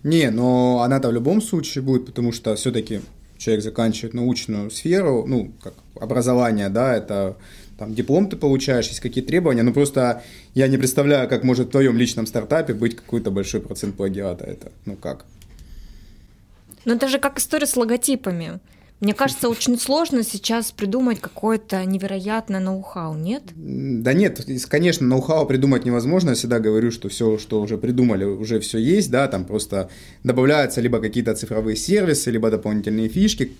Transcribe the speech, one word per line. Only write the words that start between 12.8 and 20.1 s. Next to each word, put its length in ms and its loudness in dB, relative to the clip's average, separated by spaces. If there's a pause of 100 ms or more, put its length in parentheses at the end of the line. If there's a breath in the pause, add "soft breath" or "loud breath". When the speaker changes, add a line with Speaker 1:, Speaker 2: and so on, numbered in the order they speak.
Speaker 1:
какой-то 360 -4
большой 280 -4
процент 360 -8
плагиата, 500 -6
это, 260 -14 (140)
ну, 100 -10
как? 300 -12 (1600 soft breath)
Speaker 2:
Ну, 100 2
это 120 0
же 120 0
как 200 -2
история 280 0
с 80 -4
логотипами. 840 -2 (420 soft breath)
Мне 120 0
кажется, 360 -2
Speaker 1:
<laughs> 0 -
Speaker 2:
очень 300 0
сложно 440 0